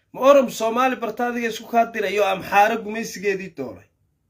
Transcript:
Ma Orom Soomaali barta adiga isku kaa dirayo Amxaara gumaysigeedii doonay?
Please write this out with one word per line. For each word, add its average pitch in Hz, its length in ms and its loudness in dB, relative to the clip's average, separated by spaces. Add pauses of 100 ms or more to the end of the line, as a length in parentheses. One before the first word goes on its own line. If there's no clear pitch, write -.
(140)
Ma 180 80 -12
Orom 269 280 6
Soomaali 240 460 0
barta 233 320 -4
adiga 240 220 -4
isku - 180 -10
kaa 233 180 2
dirayo 208 400 -2
Amxaara 190 520 2
gumaysigeedii 196 800 -6
doonay? 110 300 -12 (420)